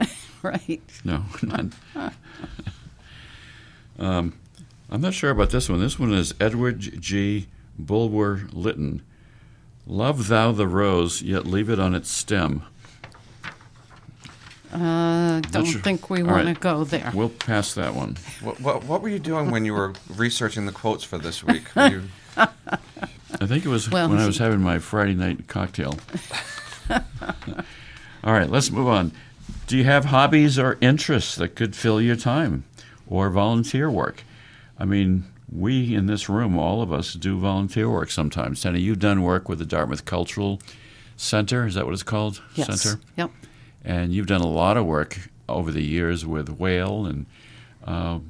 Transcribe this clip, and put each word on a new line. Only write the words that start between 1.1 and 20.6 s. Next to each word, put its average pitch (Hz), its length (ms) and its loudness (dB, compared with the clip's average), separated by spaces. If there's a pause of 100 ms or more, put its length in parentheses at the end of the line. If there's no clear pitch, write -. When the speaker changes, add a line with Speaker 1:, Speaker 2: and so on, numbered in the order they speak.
Speaker 2:
<laughs> - 80 -14
not. 107 220 -2 (2250)
Um, 90 360 0 (540)
I'm 107 120 -4
not 185 140 -2
sure 147 160 0
about 104 200 4
this 127 180 0
one. 87 120 2
This 123 180 0
one 120 140 2
is 90 280 2
Edward 117 380 0
G. 101 680 -2 (280)
Bulwer 104 680 0 (100)
Lytton. 76 500 -4 (840)
"Love 110 440 -2
thou 113 240 4
the 101 160 2
rose, 90 540 2
yet 92 240 -2
leave 101 220 0
it 110 120 0
on 92 140 2
its - 160 -4
stem." 80 520 -2 (2000)
Speaker 1:
Uh, - 60 -6 (600)
Speaker 2:
Not 156 100 -4
Speaker 1:
don't 160 140 0
Speaker 2:
sure. 165 160 -2
Speaker 1:
think 190 300 -2
we 185 100 0
Speaker 2:
All 170 80 2
Speaker 1:
wanna 180 160 4
Speaker 2:
right. 170 160 -2
Speaker 1:
go 160 240 0
there. 143 300 -4
Speaker 2:
We'll 113 160 0
pass 107 440 -2
that 73 200 -2
one. 62 220 -4 (260)
Speaker 3:
What, 110 180 -8
what, 127 240 -2
what 160 180 -2
were 220 60 -4
you 202 100 -2
doing 156 320 -2
when 113 140 0
you 107 100 0
were 98 200 -2 (200)
researching 110 520 -2